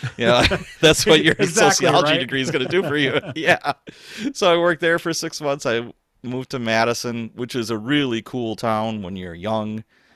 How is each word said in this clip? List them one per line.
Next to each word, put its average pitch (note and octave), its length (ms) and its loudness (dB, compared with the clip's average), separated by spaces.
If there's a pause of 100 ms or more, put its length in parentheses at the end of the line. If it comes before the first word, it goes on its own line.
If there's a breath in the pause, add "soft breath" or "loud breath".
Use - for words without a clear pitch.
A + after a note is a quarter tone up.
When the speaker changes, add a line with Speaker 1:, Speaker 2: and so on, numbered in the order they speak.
(180 loud breath)
Speaker 1:
You A#2 80 0
know, A#2+ 160 6 (200)
<laughs> - 180 -20
that's D#3 260 6
what D#3 180 6
your D#3+ 120 4
Speaker 2:
<laughs> - 20 -4
Exactly, G3 480 4
Speaker 1:
sociology - 100 4
Speaker 2:
right? D3 220 2
Speaker 1:
degree C3 240 -2
is B2 80 -4
gonna C3 160 0
do F3 160 2
for D3 140 -2
you. C#3 300 0
<laughs> C3+ 80 -10
Yeah. D3 380 0 (640 loud breath)
So F#3 180 2
I E3+ 60 4
worked E3+ 240 0
there E3+ 160 2
for E3 160 -4
six - 260 -8
months. C#3+ 260 -4
I A#2 260 -2 (300)
moved B2 280 -8
to C#3 80 -6
Madison, A#2 760 -2
which A#2 200 -8
is A2+ 160 -4
a A#2 80 -2
really B2 440 -2
cool A2+ 340 -6
town A2 460 -4
when F#2 140 -8
you're F2+ 180 -10
young. G#2+ 500 -6 (320 soft breath)